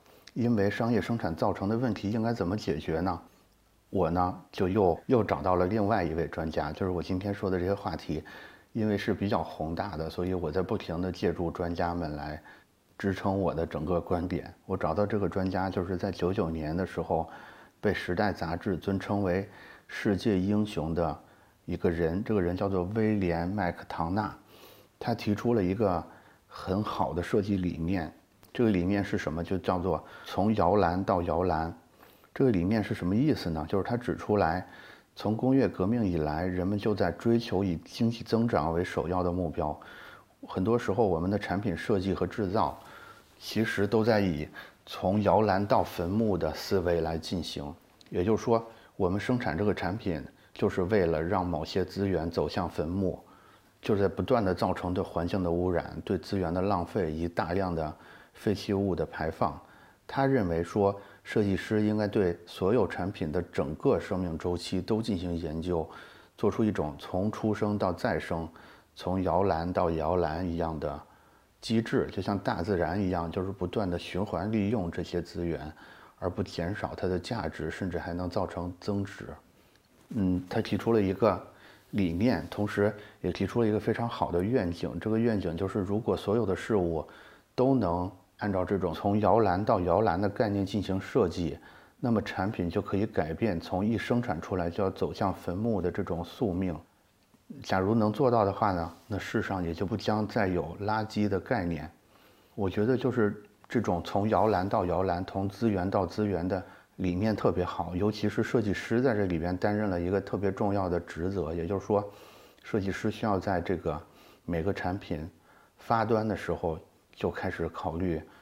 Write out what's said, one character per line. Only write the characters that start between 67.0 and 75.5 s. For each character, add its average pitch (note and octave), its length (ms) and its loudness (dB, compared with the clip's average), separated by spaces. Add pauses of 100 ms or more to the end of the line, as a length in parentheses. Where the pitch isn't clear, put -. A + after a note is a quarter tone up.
出 G#2+ 220 0
生 G#2 240 0
到 G2 160 2
再 F2+ 260 -2
生、 E2 260 -4 (520)
从 F#2 260 -2
摇 F2+ 200 4
篮 F2 280 2
到 F2+ 180 2
摇 D#2+ 280 0
篮 E2+ 280 0
一 E2 120 -2
样 D#2+ 200 -2
的 D2 240 -6 (600)
机 A2+ 200 0
制， G#2 300 0
就 G2 100 -4
像 G2+ 160 0
大 - 240 -2
自 F#2+ 140 0
然 E2+ 260 0
一 F#2 100 0
样， E2+ 200 -2
就 F#2+ 100 -2
是 F#2+ 80 -4
不 G2 160 -4
断 F#2+ 240 0
地 F2 80 0
循 F2+ 280 -4
环 F#2+ 260 -2
利 G#2+ 200 2
用 F2+ 200 0
这 F2 100 -4
些 E2+ 200 -4
资 F2 240 -6
源， D2+ 260 -4 (460)